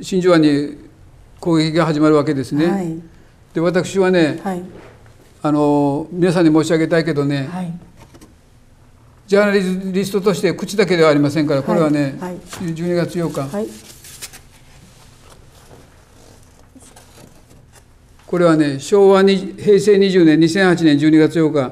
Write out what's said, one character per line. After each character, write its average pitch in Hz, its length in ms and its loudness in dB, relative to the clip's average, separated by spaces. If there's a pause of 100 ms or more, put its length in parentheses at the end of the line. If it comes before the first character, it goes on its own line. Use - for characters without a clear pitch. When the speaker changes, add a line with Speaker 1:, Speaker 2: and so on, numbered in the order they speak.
Speaker 1:
真 - 180 -4
珠 180 120 2
湾 165 100 4
に 147 340 0 (640)
攻 165 180 -2
撃 156 200 -2
が 165 80 2
始 151 140 -2
ま 156 100 2
る 156 60 4
わ 143 100 2
け 151 80 -2
で 131 100 -4
す 113 100 -10
ね。 151 120 0
Speaker 2:
は 196 160 -2
い。 165 160 -8 (560)
Speaker 1:
で、 165 80 -4
私 175 380 -2
は 185 100 2
ね、 165 340 0
Speaker 2:
は 196 120 -6
い。 180 80 -10 (800)
Speaker 1:
あ 151 80 -2
の、 147 600 0
皆 180 200 0
さ 175 100 0
ん 170 40 4
に 156 60 4
申 156 140 2
し 180 80 -2
上 165 60 0
げ 160 80 -2
た 165 100 0
い 160 80 0
け 160 80 -4
ど 143 100 -2
ね、 139 280 -4
Speaker 2:
は 180 100 -8
い。 170 100 -10 (1600)
Speaker 1:
ジ 196 100 2
ャ 208 60 4
ー - 20 2
ナ 190 460 -2
リ 185 140 -2
ス 196 60 -8
ト 202 100 -2
と 196 120 0
し 139 80 -6
て 175 120 0
口 - 240 -10
だ 208 80 2
け 175 100 -2
で 165 80 4
は 160 60 6
あ 147 40 4
り 147 60 2
ま 143 100 2
せ 156 120 -2
ん 147 60 -2
か 151 60 -2
ら、 139 80 -2
こ 175 120 -2
れ 170 60 2
は 156 100 2
ね、 143 300 -2
Speaker 2:
は 180 100 -10
い。 - 20 -10
は 175 380 -12
い。 165 40 -6
Speaker 1:
十 160 140 -8
二 180 80 -2
月 170 260 -4
八 160 80 -4
日。 143 260 -8
Speaker 2:
は 202 60 -6
い。 220 60 -8 (4000)
Speaker 1:
こ 185 120 -6
れ 175 80 2
は 160 120 4
ね、 143 220 -2
昭 196 300 4
和 190 140 4
に、 196 340 0
平 202 220 2
成 202 180 2
二 196 120 2
十 180 160 4
年、 151 140 4
二 165 100 4
千 190 160 0
八 170 180 2
年 151 140 4
十 151 120 2
二 156 80 4
月 156 240 2
八 156 80 2
日 139 220 -2